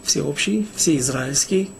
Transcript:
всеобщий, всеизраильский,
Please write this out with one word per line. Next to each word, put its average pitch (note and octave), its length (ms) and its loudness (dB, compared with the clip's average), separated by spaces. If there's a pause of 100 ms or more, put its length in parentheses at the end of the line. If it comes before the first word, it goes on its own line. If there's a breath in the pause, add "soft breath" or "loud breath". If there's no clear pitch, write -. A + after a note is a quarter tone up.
всеобщий, G#3 720 0
всеизраильский, C#3+ 960 2 (100)